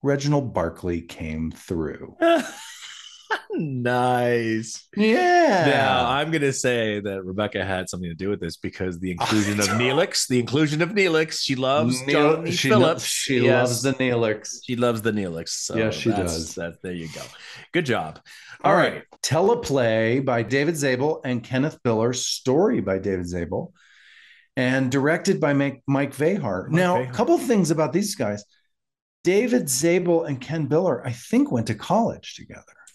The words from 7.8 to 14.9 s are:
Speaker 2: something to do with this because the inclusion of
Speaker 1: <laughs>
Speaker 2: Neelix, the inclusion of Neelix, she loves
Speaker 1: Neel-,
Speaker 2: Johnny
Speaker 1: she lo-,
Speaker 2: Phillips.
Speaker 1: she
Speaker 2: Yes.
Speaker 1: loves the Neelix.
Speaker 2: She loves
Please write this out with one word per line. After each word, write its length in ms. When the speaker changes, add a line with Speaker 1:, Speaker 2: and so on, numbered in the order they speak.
Speaker 2:
something 220
to 60
do 140
with 100
this 180
because 420
the 120
inclusion 480
of 80
Speaker 1:
<laughs> 120
Speaker 2:
Neelix, 480
the 120
inclusion 420
of 80
Neelix, 520
she 140
loves 500
Speaker 1:
Neel-, 320
Speaker 2:
Johnny 140
Speaker 1:
she 200
lo-, 80
Speaker 2:
Phillips. 260
Speaker 1:
she 340
Speaker 2:
Yes. 120
Speaker 1:
loves 140
the 100
Neelix. 600
Speaker 2:
She 100
loves 260